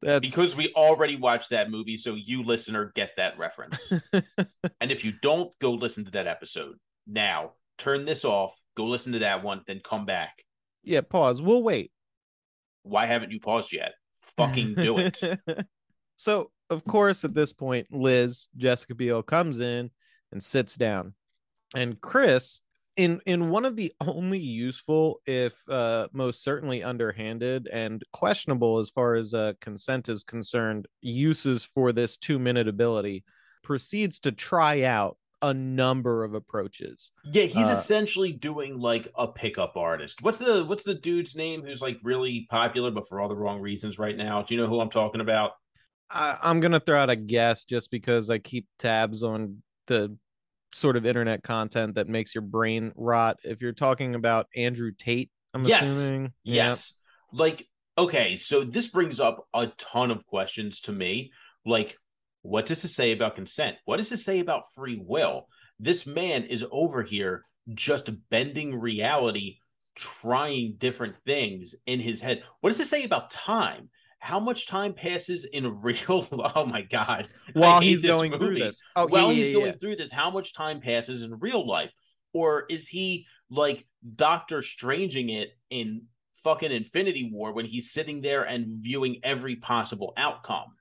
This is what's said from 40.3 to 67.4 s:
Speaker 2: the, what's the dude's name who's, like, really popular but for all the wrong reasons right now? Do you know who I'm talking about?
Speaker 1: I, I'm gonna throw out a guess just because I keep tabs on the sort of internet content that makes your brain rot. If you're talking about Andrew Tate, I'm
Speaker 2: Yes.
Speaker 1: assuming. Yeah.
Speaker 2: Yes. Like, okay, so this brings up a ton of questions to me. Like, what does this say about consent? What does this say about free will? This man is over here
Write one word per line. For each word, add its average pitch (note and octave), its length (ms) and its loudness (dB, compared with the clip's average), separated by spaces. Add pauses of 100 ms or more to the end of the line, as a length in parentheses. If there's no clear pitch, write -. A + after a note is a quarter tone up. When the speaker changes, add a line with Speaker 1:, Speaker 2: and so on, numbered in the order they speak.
Speaker 2:
the, A3+ 260 2
what's G3+ 200 -4
the G3 100 -2
dude's E3 400 -2
name D#3+ 300 -6
who's, C#3 180 -10
like, B2 220 -6
really B2 440 -2
popular A#2+ 440 0
but G#2 160 -6
for G2 120 -6
all G#2 80 -2
the G#2 80 -4
wrong G2+ 240 -4
reasons G2+ 380 -8
right G#2+ 180 -4
now? G#2 260 -2
Do A#2 120 -4
you A#2 60 0
know A2+ 80 0
who A#2 100 0
I'm A2 120 -2
talking A2 300 0
about? A2 300 2 (600)
Speaker 1:
I, D3 320 -2
I'm E3 180 4
gonna E3 200 4
throw D3 180 4
out C#3 100 4
a B2 80 4
guess A2+ 480 2
just - 260 -4
because A#2 380 0
I A2+ 100 2
keep A#2 280 -8 (120)
tabs A2 440 0
on A2 400 -4 (240)
the G#2+ 280 2 (560)
sort C3 280 2
of A2+ 80 0
internet A#2 360 2
content A2 520 -2
that G2 140 0
makes A2 260 -2
your A2+ 80 -4
brain A2 520 -2
rot. A#2 480 2
If A2+ 200 -8
you're A#2+ 100 -4
talking C3 420 0
about A2+ 400 2
Andrew A#2+ 420 -2
Tate, A#2+ 340 -2 (240)
I'm C3 100 0
Speaker 2:
Yes. C#3+ 240 6
Speaker 1:
assuming. C3+ 460 -2 (100)
Yeah. A#2 240 2
Speaker 2:
Yes. - 320 -4 (320)
Like, D#3+ 340 0 (300)
okay, C#3 400 2
so C#3 280 2
this G#3+ 220 -2
brings E3 320 0
up - 360 0
a A#2 140 0 (100)
ton B2 320 0
of A2 160 -4
questions G2+ 560 -6
to G#2+ 100 -8
me. G2+ 400 -4 (320)
Like, A2 320 0 (460)
what G#2+ 240 -2
does D#3 160 0
this E3 120 0
say A#2+ 180 2
about A2 220 0
consent? G#2+ 520 -6
What B2 100 -2
does G#3+ 140 -4
this A#3 160 -4
say F#3+ 140 0
about E3+ 240 -2 (120)
free B2+ 260 -8
will? G#2+ 460 -2 (320)
This E3+ 260 0
man D3 380 -2
is B2 260 -6
over C#3 320 0
here G2 420 -4 (280)